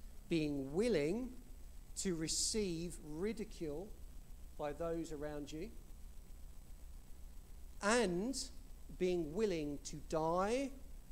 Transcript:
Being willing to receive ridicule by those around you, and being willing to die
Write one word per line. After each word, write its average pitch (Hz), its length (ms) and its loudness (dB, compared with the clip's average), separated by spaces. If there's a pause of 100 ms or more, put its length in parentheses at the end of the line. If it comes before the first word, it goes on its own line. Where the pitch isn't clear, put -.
(280)
Being 147 460 4
willing 208 560 6 (680)
to 190 160 4
receive 165 920 2
ridicule 170 840 -2 (680)
by 147 140 0
those 165 400 -2
around 147 400 -4
you, 160 160 -4 (2000)
and 208 560 6 (640)
being 175 340 4
willing 160 520 2
to - 100 -6 (140)
die 185 600 4 (420)